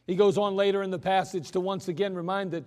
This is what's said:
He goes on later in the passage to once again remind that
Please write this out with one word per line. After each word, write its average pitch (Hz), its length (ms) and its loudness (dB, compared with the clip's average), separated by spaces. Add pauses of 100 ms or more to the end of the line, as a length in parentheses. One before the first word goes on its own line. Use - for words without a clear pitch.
He 180 80 -2
goes 190 220 6
on 202 180 0
later 196 280 2
in 190 60 -4
the 180 80 -4
passage 185 540 0
to 190 80 -2
once 185 300 -4
again 185 260 -2
remind 185 360 -4
that 165 160 -6